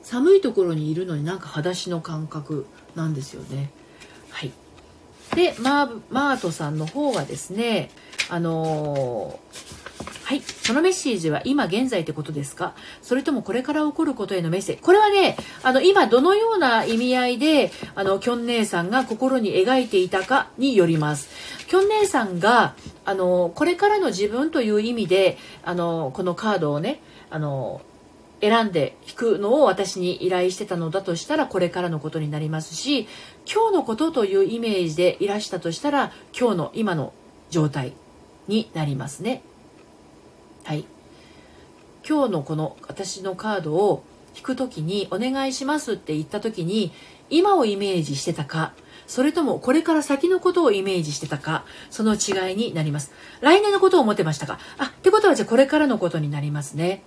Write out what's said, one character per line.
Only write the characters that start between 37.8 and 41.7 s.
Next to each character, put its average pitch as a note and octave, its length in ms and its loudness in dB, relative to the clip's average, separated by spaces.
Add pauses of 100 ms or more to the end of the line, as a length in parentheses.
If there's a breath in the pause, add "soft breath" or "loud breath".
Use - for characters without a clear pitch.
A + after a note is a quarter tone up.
に G#3+ 280 -2
な D#3+ 100 -2
り C#3+ 100 -2
ま A#2 140 -6
す - 120 -14
ね。 A#3+ 220 -4 (1200)
は D#3 100 -4
い。 D3+ 100 -4 (1200 loud breath)